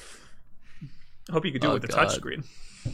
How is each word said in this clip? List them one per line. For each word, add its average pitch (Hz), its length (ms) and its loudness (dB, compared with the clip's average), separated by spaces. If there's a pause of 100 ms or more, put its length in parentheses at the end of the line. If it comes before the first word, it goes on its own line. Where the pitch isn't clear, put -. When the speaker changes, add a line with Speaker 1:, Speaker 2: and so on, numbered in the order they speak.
(1300)
Speaker 1:
Hope 160 160 4
you 156 60 2
could 143 100 2
do - 60 6
Speaker 2:
Oh, - 20 8
Speaker 1:
it - 40 6
with - 80 2
the - 60 -2
Speaker 2:
God. - 200 6
Speaker 1:
touchscreen. - 360 -2 (500)